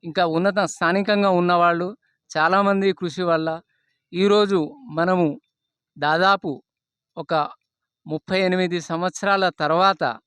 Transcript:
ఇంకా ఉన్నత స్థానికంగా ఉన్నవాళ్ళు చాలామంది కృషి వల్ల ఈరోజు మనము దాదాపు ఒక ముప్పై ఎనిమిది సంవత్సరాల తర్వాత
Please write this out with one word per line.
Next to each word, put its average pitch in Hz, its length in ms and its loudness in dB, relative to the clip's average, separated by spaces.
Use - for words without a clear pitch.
ఇంకా 175 220 0
ఉన్నత 180 320 0
స్థానికంగా 196 720 0
ఉన్నవాళ్ళు 175 640 2
చాలామంది 196 540 2
కృషి 175 300 -6
వల్ల 160 380 -2
ఈరోజు 196 640 2
మనము 170 500 0
దాదాపు 170 640 0
ఒక 165 180 -6
ముప్పై 156 340 -4
ఎనిమిది 180 400 0
సంవత్సరాల 185 680 -2
తర్వాత 160 760 0